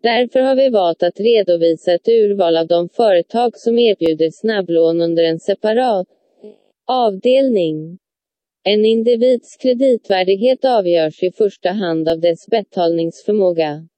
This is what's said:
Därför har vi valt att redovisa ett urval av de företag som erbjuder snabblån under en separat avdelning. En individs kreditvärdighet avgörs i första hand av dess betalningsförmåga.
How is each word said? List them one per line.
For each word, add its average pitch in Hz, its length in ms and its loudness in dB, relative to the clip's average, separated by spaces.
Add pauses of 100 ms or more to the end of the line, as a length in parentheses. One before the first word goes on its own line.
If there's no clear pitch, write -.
Därför 233 380 0
har 262 160 0
vi 269 120 2
valt 185 340 0
att 175 180 -4
redovisa 180 720 0
ett 170 160 -2
urval 202 480 2
av 165 100 -2
de 175 220 0
företag 226 680 0
som 233 240 -2
erbjuder 165 540 0
snabblån 170 680 -2
under 170 240 0
en 165 140 -2
separat 214 680 -2 (800)
avdelning. 208 1120 -2 (680)
En 208 200 2
individs 233 800 0
kreditvärdighet 233 1000 0
avgörs 175 580 0
i 180 80 0
första 196 400 -2
hand 165 380 -2
av 165 120 -2
dess 165 300 -2
betalningsförmåga. 170 1500 -2